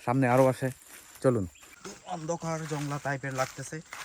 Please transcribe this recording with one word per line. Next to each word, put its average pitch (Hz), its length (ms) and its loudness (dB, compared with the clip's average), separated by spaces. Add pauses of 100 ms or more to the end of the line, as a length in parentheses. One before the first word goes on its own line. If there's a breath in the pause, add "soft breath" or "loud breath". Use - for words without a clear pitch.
সামনে 127 240 4
আরও 131 180 8
আছে। 131 240 0 (520)
চলুন। 117 240 4 (580)
অন্ধকার 165 640 -6
জংলা 147 360 -4
টাইপের 139 320 -4
লাগতেছে, 131 460 -6 (240)